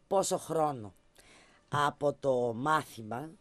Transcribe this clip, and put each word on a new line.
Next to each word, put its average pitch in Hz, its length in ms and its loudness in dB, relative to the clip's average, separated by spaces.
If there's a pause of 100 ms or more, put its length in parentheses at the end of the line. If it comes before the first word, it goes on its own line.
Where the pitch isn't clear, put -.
πόσο 190 300 2
χρόνο 143 560 -2 (760)
από 143 520 0
το 123 360 2
μάθημα 127 760 -2 (120)